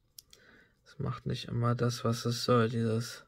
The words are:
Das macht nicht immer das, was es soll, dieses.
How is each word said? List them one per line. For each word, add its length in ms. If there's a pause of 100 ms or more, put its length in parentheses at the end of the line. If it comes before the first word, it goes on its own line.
(840)
Das 140
macht 280
nicht 200
immer 300
das, 280
was 200
es 200
soll, 240
dieses. 580